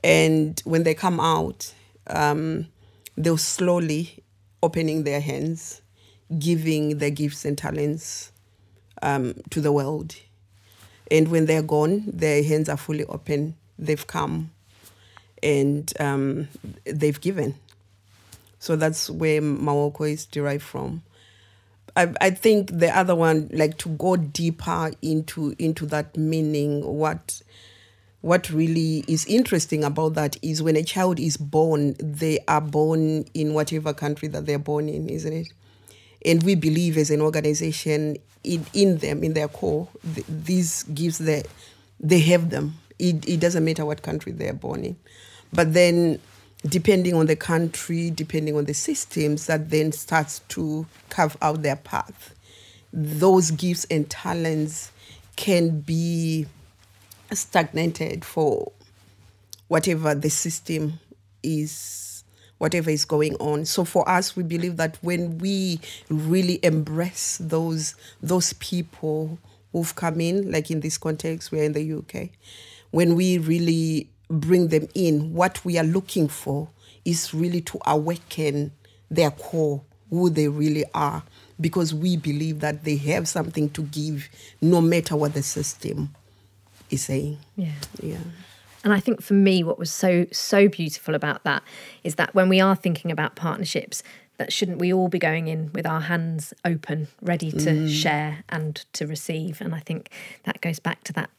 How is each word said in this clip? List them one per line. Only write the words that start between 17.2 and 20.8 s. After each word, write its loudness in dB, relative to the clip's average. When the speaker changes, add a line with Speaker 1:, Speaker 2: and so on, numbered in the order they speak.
Speaker 1:
given. -2
So -2
that's 0
where 2
Mawoko 0
is -8
derived -4
from. -8